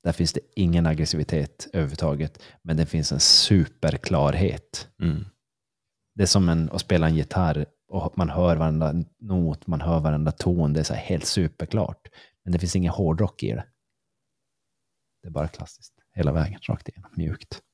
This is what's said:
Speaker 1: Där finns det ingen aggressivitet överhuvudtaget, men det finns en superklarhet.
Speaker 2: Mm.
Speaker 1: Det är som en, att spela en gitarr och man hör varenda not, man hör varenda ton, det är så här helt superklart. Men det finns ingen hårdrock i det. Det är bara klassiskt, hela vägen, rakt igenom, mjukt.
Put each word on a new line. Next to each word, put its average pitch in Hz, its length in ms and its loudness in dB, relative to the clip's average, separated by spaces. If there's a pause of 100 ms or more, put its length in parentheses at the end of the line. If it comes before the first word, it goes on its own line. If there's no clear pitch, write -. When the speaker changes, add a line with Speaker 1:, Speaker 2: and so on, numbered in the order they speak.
Speaker 1:
Där 87 80 -2
finns 82 220 0
det - 60 -4 (160)
ingen 85 300 2
aggressivitet 78 880 -2
överhuvudtaget, 76 680 -2 (200)
men 82 160 -2
det 80 80 2
finns 76 260 -2
en 71 80 -2
superklarhet. - 1700 2 (120)
Speaker 2:
Mm. 85 240 -2 (920)
Speaker 1:
Det 104 80 0
är 90 40 4
som 92 220 4
en, 82 220 2
att 87 100 -4
spela 80 260 2
en 80 80 4
gitarr 78 500 0 (220)
och 90 300 -6
man 87 120 0
hör 87 260 2
varenda 78 380 0 (260)
not, 90 480 -2
man 82 140 -2
hör 82 180 2
varenda 76 320 0
ton, 85 420 0
det 78 60 2
är 78 40 0
så - 100 -4
här - 80 -6
helt 80 240 -4
superklart. - 800 -4 (360)
Men 90 100 -2
det 85 60 2
finns 90 160 -2
ingen 90 180 2
hårdrock 87 500 0
i 52 80 -4
det. 60 140 -6 (1600)
Det - 60 -18
är 82 40 -14
bara 76 160 -4
klassiskt, - 460 -16 (200)
hela 76 180 0
vägen, 82 320 -2
rakt - 260 -6
igenom, - 260 -20
mjukt. - 460 -8 (120)